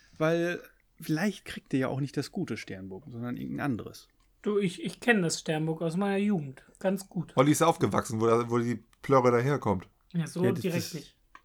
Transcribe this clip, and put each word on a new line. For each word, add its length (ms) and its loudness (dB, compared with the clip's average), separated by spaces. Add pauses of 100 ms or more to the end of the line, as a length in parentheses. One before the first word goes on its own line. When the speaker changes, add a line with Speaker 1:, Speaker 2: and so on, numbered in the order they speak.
(180)
Speaker 1:
weil 420 0 (400)
vielleicht 460 -2
kriegt 260 -10
ihr 80 0
ja 80 0
auch 120 -4
nicht 160 -4
das 140 -4
gute 280 -4
Sternburg, 520 -12
sondern 280 -8
irgendein 260 -6
anderes. 440 -6 (340)
Speaker 2:
Du, 160 0
ich, 260 -2
ich 160 -8
kenn 220 4
das 180 -2
Sternburg 400 -2
aus 160 -2
meiner 220 0
Jugend. 440 -2 (160)
Ganz 300 -2
gut. 280 -8
Speaker 3:
Olli 160 6
ist 100 4
aufgewachsen, 580 2
wo 60 4
da, 240 4
wo 80 2
die 260 -2 (160)
Plörre 300 6
daherkommt. 580 2 (240)
Speaker 2:
Ja, 140 -2
so 180 -2
Speaker 1:
Ja, 80 4
das, 80 -4
Speaker 2:
direkt 240 -2
Speaker 1:
das, 100 -10
Speaker 2:
nicht. 220 -14 (280)